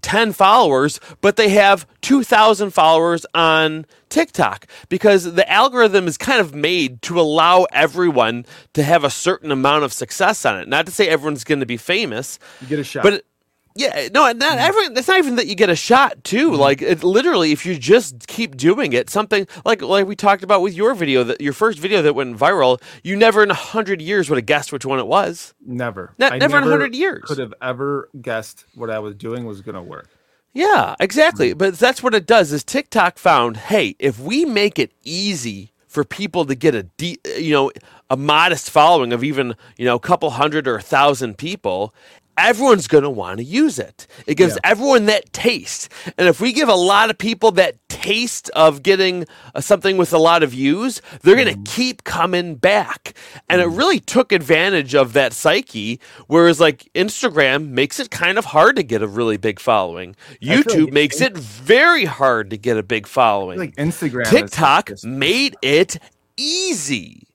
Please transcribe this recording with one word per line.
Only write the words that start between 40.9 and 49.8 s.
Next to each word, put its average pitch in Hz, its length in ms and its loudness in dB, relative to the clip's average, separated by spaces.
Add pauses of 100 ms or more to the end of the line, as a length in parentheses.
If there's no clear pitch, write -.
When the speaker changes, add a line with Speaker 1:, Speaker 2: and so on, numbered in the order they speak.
Speaker 1:
people, 107 560 -8 (440)
everyone's 220 500 2
gonna 147 220 4
wanna 101 320 -8
use 220 380 -2
it. - 280 -14 (200)
It 151 80 -2
gives 180 200 4
Speaker 2:
Yeah. 180 160 0
Speaker 1:
everyone 233 340 2
that 214 260 0
taste. - 560 -4 (300)
And 180 100 4
if 170 140 2
we 247 100 0
give 269 160 0
a 214 80 4
lot 202 340 4
of - 80 -4
people 220 360 0
that 180 240 2 (100)
taste - 680 -6
of 147 300 4
getting, 185 400 0 (320)
uh, 135 60 -6
something 196 340 2